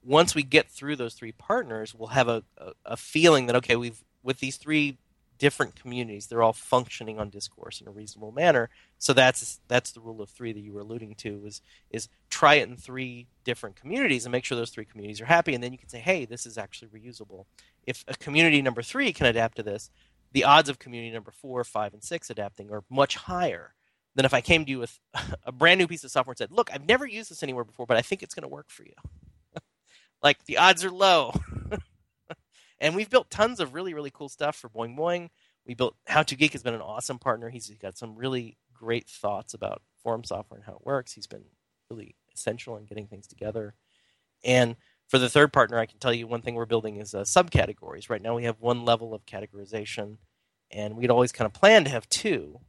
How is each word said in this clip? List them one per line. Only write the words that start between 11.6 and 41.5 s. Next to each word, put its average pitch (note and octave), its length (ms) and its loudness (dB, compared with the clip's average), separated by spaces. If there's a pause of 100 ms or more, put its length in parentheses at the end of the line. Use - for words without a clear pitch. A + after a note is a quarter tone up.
is - 180 -10 (220)
try D3+ 260 6
it B2 140 2
in B2 80 -18
three B2+ 500 -12 (160)
different A#2 320 -8
communities D3+ 500 -2
and B2 60 -8
make B2 140 -2
sure C3 120 -4
those A#2 120 -6
three A2 160 -14
communities G#2 340 -16
are A2+ 60 -14
happy. E3 280 4
And A#2+ 100 -4
then B2 100 -8
you B2+ 60 -18
can - 100 -20
say, A#2+ 100 -16
"Hey, E3 260 -2
this A2+ 200 -12
is A2 120 -14
actually G#2+ 320 -14
reusable." G#2+ 560 -20 (400)
If - 220 -10
a C3+ 80 -10
community D3+ 460 4
number A#2+ 200 -2
three B3 300 -4
can C#3+ 140 -2
adapt A2+ 320 2
to A2+ 60 -10
this, G#2 260 -10 (420)
the C3 140 0
odds D3 240 8
of C3+ 100 -10
community A#2 340 -14
number A2 180 -12
four, B2+ 340 -8
five, G#2+ 280 -6
and G#2+ 100 -20
six - 260 -10
adapting G#2 420 -12
are G#2 180 -10
much C#3 260 2
higher D#3+ 580 -6 (420)
than C3+ 100 2
if C3 80 4
I B2+ 80 4
came E3 220 4
to C3+ 80 -8
you C3 80 -6
with - 200 -10 (220)
<laughs> - 240 -12
a C3 60 -8
brand E3 280 6
new F3 80 4
piece E3 180 -12
of B2+ 60 -16
software B2+ 220 -2
and - 40 -14
said, G#2 140 -6
"Look, A3+ 220 0
I've C#3+ 140 -8
never C4 180 2
used A3 260 -12
this E3 120 -12
anywhere B2+ 220 -6
before, A#2+ 220 -14
but A#2+ 100 2
I A#2+ 40 4
think - 220 -6
it's - 120 -16
gonna C#2 120 -12
work C#2 220 -16
for - 140 -20
you." - 100 -20 (1300)
Like, C#3+ 220 2
the D3 120 -4
odds F3+ 260 6
are F#3 80 -4
low. F3+ 460 4
<laughs> - 60 -4 (1400)
And D#3+ 140 0
we've G#3 120 -4
built A#3+ 200 2
tons G#3+ 320 0
of C3 120 -4
really, F3 200 -8
really D3 180 -10
cool C#3+ 160 -16
stuff D3 300 -6
for B2 100 -20
Boing A#2 300 -10
Boing. E3+ 320 -4 (360)
We B2 80 -12
built, B2 220 0 (100)
How - 180 2
to C#3+ 120 -4
Geek D3 160 4
has B2+ 120 -12
been A#2+ 100 -4
an A2 80 -8
awesome A#2+ 360 -8
partner. A#2 320 -4
He's A#2+ 200 -16
got G2+ 280 -14
some A2 200 -16
really B2 400 -6 (160)
great A#2 340 -6
thoughts G#2 460 -8
about - 280 -8 (200)
forum A#2 240 -6
software - 320 -10
and G#2 80 -20
how G2+ 80 -16
it - 120 -20
works. C3+ 280 -4
He's G#2 120 -18
been G#2 200 -20 (440)